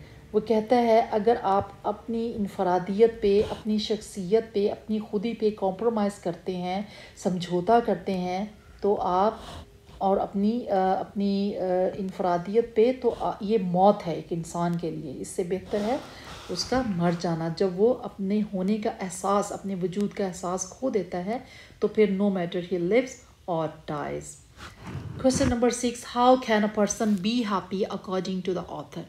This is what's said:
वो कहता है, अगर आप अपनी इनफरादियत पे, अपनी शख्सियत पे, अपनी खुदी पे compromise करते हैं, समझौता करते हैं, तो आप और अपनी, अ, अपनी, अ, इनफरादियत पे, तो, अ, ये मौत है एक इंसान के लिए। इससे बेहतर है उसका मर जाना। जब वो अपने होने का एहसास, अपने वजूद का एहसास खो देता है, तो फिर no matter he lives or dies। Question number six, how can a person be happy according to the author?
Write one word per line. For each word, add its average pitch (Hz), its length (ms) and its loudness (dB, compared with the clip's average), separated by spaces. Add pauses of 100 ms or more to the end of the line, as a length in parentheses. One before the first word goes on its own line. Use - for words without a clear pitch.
(340)
वो 208 80 2
कहता 220 340 2
है, 233 320 6
अगर 220 300 2
आप 196 480 0
अपनी 226 460 -4
इनफरादियत 196 920 2
पे, 202 200 4
अपनी 214 380 -2
शख्सियत 208 760 -2
पे, 202 160 2
अपनी - 300 -4
खुदी 214 340 -4
पे 214 180 0
compromise 202 720 -2
करते 180 320 -4
हैं, 180 320 -4 (360)
समझौता 180 560 2
करते 214 320 -2
हैं, 185 460 -4 (260)
तो 202 120 4
आप 190 460 2 (600)
और 196 160 4
अपनी, 214 480 0
अ, 202 100 0
अपनी, 196 800 0
अ, - 60 -6 (400)
इनफरादियत 190 760 0
पे, 233 180 6
तो, 247 160 0
अ, - 340 -4
ये 214 140 2
मौत 190 440 4
है 165 160 -4
एक - 160 -8
इंसान 170 440 -2
के 165 140 -4
लिए। 156 200 -8
इससे - 320 -6
बेहतर 190 380 -2
है 233 180 0 (520)
उसका 247 320 0
मर 175 320 0
जाना। 165 340 -2
जब 175 280 -2
वो 220 140 6
अपने 202 480 -2
होने 202 380 -2
का 214 120 -2
एहसास, 196 640 -2
अपने 196 240 -6
वजूद 190 380 -2
का 202 120 -2
एहसास 180 400 -4
खो - 240 -6
देता 190 280 -2
है, 214 260 -4 (380)
तो 214 60 2
फिर 208 340 4
no 202 100 4
matter 175 380 -2
he 185 100 0
lives 220 320 2 (380)
or 160 200 0 (220)
dies। 143 320 -6 (1000)
Question 262 320 4
number 240 280 2
six, 233 140 -2 (220)
how 254 280 6
can 208 240 2
a 208 80 -8
person 214 300 2
be 214 400 2
happy 190 380 -2
according 190 560 -4
to 185 80 -4
the 175 200 -2
author? 151 400 -12